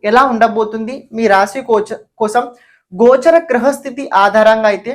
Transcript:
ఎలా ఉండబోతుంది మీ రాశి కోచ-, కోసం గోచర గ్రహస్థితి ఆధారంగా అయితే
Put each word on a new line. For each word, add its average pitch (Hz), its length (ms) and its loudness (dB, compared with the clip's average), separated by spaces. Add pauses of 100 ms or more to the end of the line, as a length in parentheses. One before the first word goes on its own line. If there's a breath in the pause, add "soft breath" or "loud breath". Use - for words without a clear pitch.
(120)
ఎలా 247 120 4 (100)
ఉండబోతుంది 220 640 -2 (220)
మీ 226 40 -6 (120)
రాశి 208 340 -2
కోచ-, 214 280 -2 (260)
కోసం 214 200 -2 (600 soft breath)
గోచర 262 340 4 (160)
గ్రహస్థితి 262 520 -4 (200)
ఆధారంగా 220 480 2
అయితే 196 220 -8